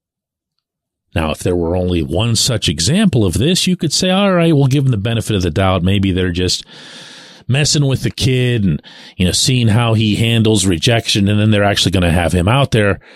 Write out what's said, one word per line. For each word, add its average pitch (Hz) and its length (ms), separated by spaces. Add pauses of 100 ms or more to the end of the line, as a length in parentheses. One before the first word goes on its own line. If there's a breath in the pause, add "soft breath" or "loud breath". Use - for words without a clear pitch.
(1160)
Now, 80 160
if - 80
there 90 160
were 87 220
only 90 260
one 95 320
such 110 320
example 123 560
of 90 120
this, 165 300
you 180 120
could 165 160
say, 185 160
"All 190 240
right, 170 200
we'll 139 140
give 139 160
them 135 80
the 117 60
benefit 107 400
of 92 40
the 87 80
doubt. 95 340
Maybe 98 280
they're 90 220
just 90 320 (840 loud breath)
messing 143 380
with 131 180
the 123 80
kid 123 540
and, 80 160 (340 loud breath)
you - 80
know, 87 80
seeing 123 380
how 113 240
he 107 240
handles 110 480
rejection, 101 640
and 104 100
then 107 120
they're 101 120
actually 101 280
gonna 90 200
have 82 220
him 90 160
out 131 220
there 104 280 (160 loud breath)